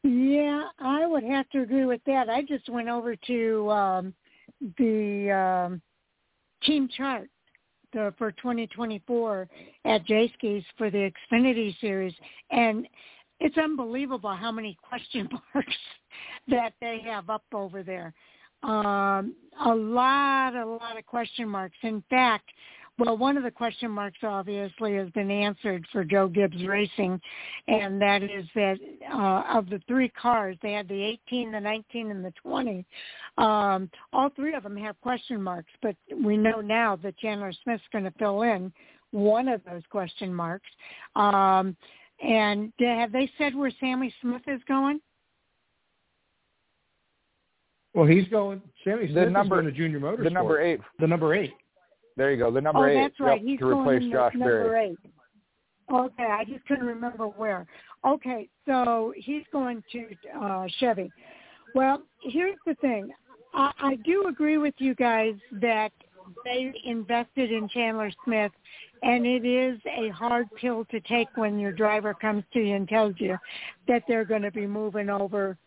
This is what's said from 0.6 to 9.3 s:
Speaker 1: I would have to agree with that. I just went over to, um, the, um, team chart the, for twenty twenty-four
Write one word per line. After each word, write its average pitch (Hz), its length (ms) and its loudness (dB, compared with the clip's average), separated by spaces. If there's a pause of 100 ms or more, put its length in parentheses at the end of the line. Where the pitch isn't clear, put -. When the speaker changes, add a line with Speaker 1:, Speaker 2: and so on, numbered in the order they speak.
Speaker 1:
I 285 280 0
would 302 160 0
have 269 260 -2
to 277 120 -2
agree 262 240 2
with 240 200 -2
that. 262 240 2
I 254 140 0
just 277 260 -6
went 233 200 -4
over 240 260 -4
to, 220 560 0
um, 190 420 0 (640)
the, 208 540 2
um, 185 500 0 (840)
team 285 320 4
chart 254 340 -4 (640)
the, 208 260 -2
for 214 160 -4
twenty 233 340 -4
twenty-four 220 800 -4 (380)